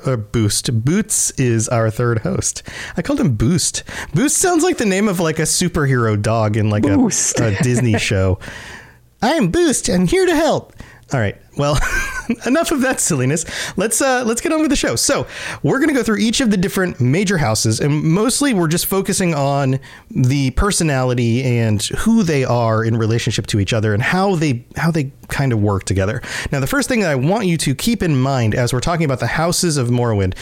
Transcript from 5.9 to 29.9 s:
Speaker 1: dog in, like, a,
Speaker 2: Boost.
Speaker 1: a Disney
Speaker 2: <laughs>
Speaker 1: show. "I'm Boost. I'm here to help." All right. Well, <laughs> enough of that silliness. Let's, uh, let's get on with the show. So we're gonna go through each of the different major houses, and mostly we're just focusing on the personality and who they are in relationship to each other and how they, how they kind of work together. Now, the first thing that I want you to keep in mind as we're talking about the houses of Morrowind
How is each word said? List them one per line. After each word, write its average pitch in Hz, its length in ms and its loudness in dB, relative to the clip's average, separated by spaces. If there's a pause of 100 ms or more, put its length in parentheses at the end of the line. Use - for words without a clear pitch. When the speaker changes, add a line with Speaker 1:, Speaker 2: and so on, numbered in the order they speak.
Speaker 1:
dog 107 360 0
in, 107 120 2
like, 107 160 2
a, 294 100 2
Speaker 2:
Boost. - 440 0
Speaker 1:
a 110 240 0
Disney 120 340 2
Speaker 2:
<laughs> - 0 -
Speaker 1:
show. 95 400 0 (840)
"I'm 254 300 2
Boost. 330 400 0
I'm 180 160 2
here 349 220 4
to 349 80 2
help." 285 380 0 (400)
All 127 80 0
right. 101 160 -2 (200)
Well, 143 220 2 (320)
<laughs> - 340 -6
enough 320 260 0
of 277 100 0
that 262 180 0
silliness. 143 460 0 (320)
Let's, 226 240 -2
uh, 262 240 2
let's 226 160 -2
get 330 100 -2
on 311 80 2
with 311 120 0
the 285 40 2
show. 127 220 -2
So - 280 0 (380)
we're 196 160 2
gonna 320 140 2
go 240 100 0
through 214 140 0
each 220 240 0
of 220 100 2
the 208 60 2
different 185 420 -2
major 175 380 2
houses, 113 420 0
and 147 240 0
mostly 226 500 2
we're 175 140 2
just 165 200 -2
focusing 190 460 0
on 139 460 0 (320)
the 139 400 2
personality 127 960 0
and 113 360 2 (180)
who 226 240 2
they 147 200 0
are 113 400 2
in 117 140 0
relationship 113 500 0
to 107 140 0
each 92 100 -2
other 110 220 0
and 107 100 0
how 190 320 0
they, 143 300 -2 (100)
how 160 160 0
they 147 220 -4 (160)
kind 135 240 0
of 107 80 0
work 101 240 0
together. 95 360 0 (300)
Now, 143 80 -2
the 131 80 -2
first 277 220 0
thing 247 100 2
that 185 100 0
I 147 60 2
want 185 300 0
you 175 100 2
to 147 180 0
keep 226 300 -2
in 151 160 2
mind 127 340 2
as 123 200 0
we're 123 80 0
talking 165 240 0
about 135 160 -2
the 120 60 -2
houses 165 500 0
of 120 100 0
Morrowind 113 540 0